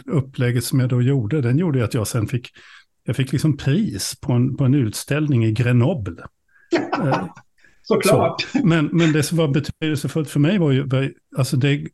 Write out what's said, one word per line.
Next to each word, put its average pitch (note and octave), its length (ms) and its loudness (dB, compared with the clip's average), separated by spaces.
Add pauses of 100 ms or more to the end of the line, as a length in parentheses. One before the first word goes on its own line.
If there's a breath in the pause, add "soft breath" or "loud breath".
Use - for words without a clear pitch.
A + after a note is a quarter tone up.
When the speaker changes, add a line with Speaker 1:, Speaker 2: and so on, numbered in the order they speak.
Speaker 1:
upplägget B2 580 -2
som - 160 0
jag B2 100 0
då B2 120 0
gjorde, C3 400 0
den B2 160 2
gjorde E3 220 0
ju A2+ 60 2
att - 80 -4
jag G#2+ 140 -2
sen A2 200 -2
fick, - 220 -6 (540 loud breath)
jag - 120 -4
fick C3+ 160 -2
liksom D3 260 0
pris C#3+ 640 -2
på C3 120 -2
en, B2 240 0
på C#3+ 60 0
en B2+ 100 4
utställning C#3 720 0
i A2 60 2
Grenoble. A#2+ 760 0
Speaker 2:
<laughs> - 60 -20 (720 soft breath)
Speaker 1:
Eh, F3 220 -2 (580 soft breath)
Speaker 2:
Såklart. G3+ 580 2
Speaker 1:
så. C4+ 260 -2
Men, D#3+ 240 4
men E3 220 4
det D3+ 100 2
som D#3+ 140 -4
var D#3+ 100 2
betydelsefullt D3 840 -2
för D3 100 -2
mig E3 180 4
var D#3+ 140 2
ju, C3 160 2
var, C3 240 -2 (260)
alltså C3+ 200 0
det, C#3+ 360 0